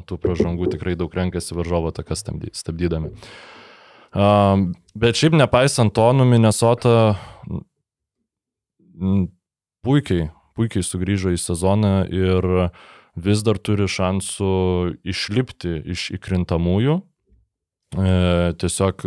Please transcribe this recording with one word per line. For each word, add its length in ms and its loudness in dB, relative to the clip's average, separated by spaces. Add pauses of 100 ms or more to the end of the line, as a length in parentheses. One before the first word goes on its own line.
tų 160 -10
pražangų 480 -2
tikrai 240 -4
daug 160 -4
renkasi 480 -4
varžovo 320 -2
takas 320 -8
stabdy-, 320 -10
stabdydami. 560 -4 (1040)
Am, 560 4 (240)
bet 240 0
šiaip 160 4
nepaisant 640 4
to, 160 6
nu, 160 4
Minnesota, 880 4 (1800)
mm, 320 0 (560)
puikiai, 480 0 (240)
puikiai 320 -2
sugrįžo 480 -2
į 80 -4
sezoną 640 0
ir 640 0 (480)
vis 240 0
dar 160 0
turi 320 -2
šansų 640 -2 (480)
išlipti 720 -6 (160)
iš 260 -8
įkrintamųjų, 840 0 (880)
e, 200 -2 (520)
tiesiog 460 -2